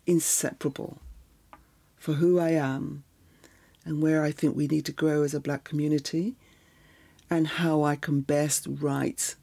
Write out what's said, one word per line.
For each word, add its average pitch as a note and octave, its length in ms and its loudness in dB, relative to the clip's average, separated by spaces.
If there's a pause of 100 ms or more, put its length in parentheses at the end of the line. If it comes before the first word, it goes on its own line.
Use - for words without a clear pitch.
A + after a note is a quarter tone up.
inseparable - 920 -2 (1000)
for - 160 -2
who F3 260 4
I E3 120 2
am C#3+ 520 -2 (800)
and D#3 180 -4
where D#3 220 4
I D3+ 80 0
think D3+ 240 0
we D3 120 0
need D3+ 180 0
to C#3+ 60 -4
grow D3+ 320 0
as C#3+ 100 -2
a D3 60 -4
black C#3 240 -4
community D3+ 720 -2 (960)
and D#3+ 180 2
how D#3 360 2
I D3 120 2
can C#3+ 260 0
best D3 480 0
write C#3 720 -2